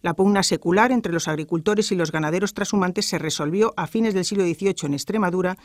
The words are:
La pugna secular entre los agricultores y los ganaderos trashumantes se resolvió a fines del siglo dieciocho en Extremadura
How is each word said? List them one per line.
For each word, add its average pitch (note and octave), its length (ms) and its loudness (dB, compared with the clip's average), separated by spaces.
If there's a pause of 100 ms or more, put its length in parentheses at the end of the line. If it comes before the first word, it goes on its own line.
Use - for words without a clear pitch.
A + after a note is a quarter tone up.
La E3+ 140 -2
pugna G3 260 4
secular G3+ 500 2
entre A3+ 200 0
los E3 160 0
agricultores E3 640 0
y G3 40 2
los E3 160 0
ganaderos E3 420 0
trashumantes G3 520 -2
se D#3+ 140 -4
resolvió D#3+ 560 0
a E3+ 100 -2
fines A3 300 0
del F#3 100 0
siglo G3+ 200 0
dieciocho F3 420 -2
en C#3+ 60 0
Extremadura F#3 720 -2